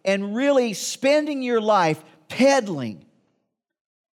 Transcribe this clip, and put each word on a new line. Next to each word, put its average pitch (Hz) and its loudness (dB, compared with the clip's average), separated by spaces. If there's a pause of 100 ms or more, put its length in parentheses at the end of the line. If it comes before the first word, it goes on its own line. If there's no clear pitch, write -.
and 202 -2
really 254 2
spending 294 -2
your 240 -2
life 196 0 (280)
pedaling 196 0 (1080)